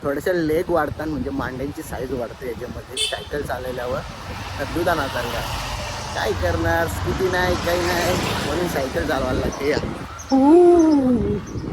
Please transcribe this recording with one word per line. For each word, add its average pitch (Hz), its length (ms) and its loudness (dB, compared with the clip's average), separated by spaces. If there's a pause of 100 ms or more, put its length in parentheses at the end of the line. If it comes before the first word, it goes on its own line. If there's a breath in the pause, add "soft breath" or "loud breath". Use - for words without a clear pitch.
थोड्याशा 143 300 0
लेग 170 360 0
वाढतात, 151 380 0
म्हणजे 139 220 -4
मांड्यांची 135 520 -6
साईज 127 300 -8
वाढते 123 360 -6
याच्यामध्ये 113 500 -10
सायकल - 440 -4
चालवल्यावर. 127 580 -6 (600)
तर 143 40 -4
दूध 156 260 0
आणायला 143 240 0
चालला, 120 280 -4 (720)
काय 180 160 0
करणार, 165 560 2
स्कूटी 180 440 0
नाही, 180 240 2
काही 175 260 0
नाही, 175 340 2 (300)
म्हणून 165 220 0
सायकल 151 400 -2
चालवायला 131 320 0
लागते. 139 300 -2
या. 135 80 2 (2000)